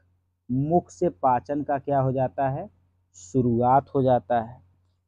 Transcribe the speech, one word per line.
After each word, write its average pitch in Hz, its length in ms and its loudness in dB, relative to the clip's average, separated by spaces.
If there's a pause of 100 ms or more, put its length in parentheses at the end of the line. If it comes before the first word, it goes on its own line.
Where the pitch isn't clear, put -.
(520)
मुख 156 380 0
से 175 200 -4
पाचन 139 540 -2
का 139 160 -4
क्या 139 200 -2
हो 131 120 0
जाता 131 380 -2
है? 165 200 -8 (440)
शुरुआत 123 840 0
हो 135 80 2
जाता 123 380 0
है। 113 200 -14 (460)